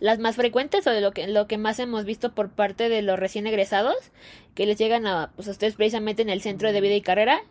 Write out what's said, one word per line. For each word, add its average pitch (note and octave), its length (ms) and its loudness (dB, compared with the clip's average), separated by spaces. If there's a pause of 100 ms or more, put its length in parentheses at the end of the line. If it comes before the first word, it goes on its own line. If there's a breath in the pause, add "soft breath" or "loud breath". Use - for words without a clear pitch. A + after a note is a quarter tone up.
las A3 180 2
más A3+ 180 -2
frecuentes B3 500 0
o C4 40 2
de G#3+ 120 2
lo G3+ 100 2
que, F3 140 -6
lo G#3 200 2
que G#3+ 120 -4
más A3 200 -2
hemos A3+ 280 -4
visto A3+ 280 -4
por G3+ 140 -2
parte G3+ 400 0
de A3 140 0
los F#3+ 160 2
recién G3+ 280 -4
egresados G#3+ 480 2 (600 loud breath)
que G3 100 -2
les G#3 140 0
llegan A3 280 2
a, E3+ 300 -2
pues, G3+ 100 -12
a G#3 40 -8
ustedes G#3 240 -2
precisamente G#3+ 480 0
en G#3+ 80 0
el F#3 100 -2
Centro G#3 320 -2
de G3+ 80 2
Vida G3+ 140 2
y G#3 80 0
Carrera. A3+ 480 2